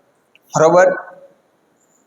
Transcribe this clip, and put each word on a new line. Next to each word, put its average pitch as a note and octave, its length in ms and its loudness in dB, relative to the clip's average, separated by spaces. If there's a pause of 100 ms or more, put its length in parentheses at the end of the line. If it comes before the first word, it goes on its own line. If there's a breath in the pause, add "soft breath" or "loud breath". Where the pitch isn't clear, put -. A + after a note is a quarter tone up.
(560)
બરોબર? F3 360 2 (1160)